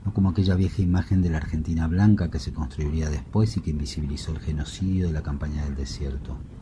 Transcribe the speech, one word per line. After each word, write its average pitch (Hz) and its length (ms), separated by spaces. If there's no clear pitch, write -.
No - 100
como 95 160
aquella 92 260
vieja 92 260
imagen 90 400
de 87 80
la 80 80
Argentina 80 500
blanca 95 440
que 76 80
se - 120
construiría 78 600
después 101 460
y 85 40
que - 80
invisibilizó 73 640
el 76 80
genocidio 87 680
de 80 60
la 76 80
campaña 73 440
del 69 100
desierto. 67 640